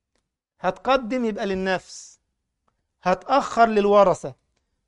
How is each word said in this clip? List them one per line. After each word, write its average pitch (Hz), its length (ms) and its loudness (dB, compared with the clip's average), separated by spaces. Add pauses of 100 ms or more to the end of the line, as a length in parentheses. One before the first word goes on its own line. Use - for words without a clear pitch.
(600)
هتقدم 240 680 -2
يبقى 220 200 -4
للنفس، 190 720 -6 (840)
هتأخر 226 640 0
للورثة. 202 680 2 (520)